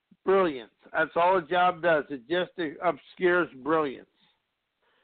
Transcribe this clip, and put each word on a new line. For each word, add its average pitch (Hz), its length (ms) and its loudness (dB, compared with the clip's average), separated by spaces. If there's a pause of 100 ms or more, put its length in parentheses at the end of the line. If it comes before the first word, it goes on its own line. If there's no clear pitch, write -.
(240)
brilliance. 170 480 0 (200)
That's 160 220 -2
all 180 220 4
a 185 60 0
job 180 400 0
does. 160 280 2
It 135 180 -10
just 175 220 -4 (320)
obscures 175 680 -2 (140)
brilliance. 139 460 -2 (960)